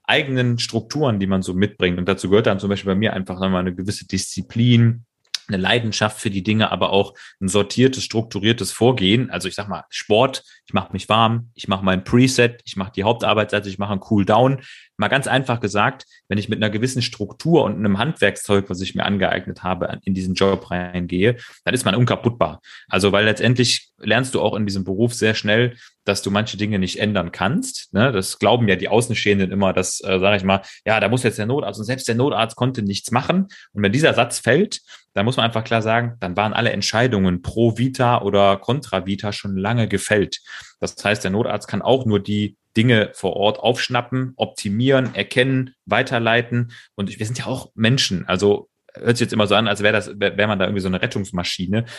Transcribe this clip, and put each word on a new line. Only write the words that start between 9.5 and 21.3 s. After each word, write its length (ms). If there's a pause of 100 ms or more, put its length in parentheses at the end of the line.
sag 120
mal, 220
Sport, 540 (220)
ich 80
mach 180
mich 180
warm, 460
ich 120
mach 140
mein 220
Preset, 640
ich 100
mach 140
die 140
Hauptarbeitszeit, 640
ich 140
mach 100
einen 100
Cooldown. 640 (360)
Mal 100
ganz 180
einfach 340
gesagt, 460 (220)
wenn 100
ich 120
mit 80
einer 120
gewissen 320
Struktur 640
und 140
einem 200
Handwerkszeug, 720
was 120
ich 120
mir 120
angeeignet 580
habe, 400
in 100
diesen 220
Job 340
reingehe, 680 (260)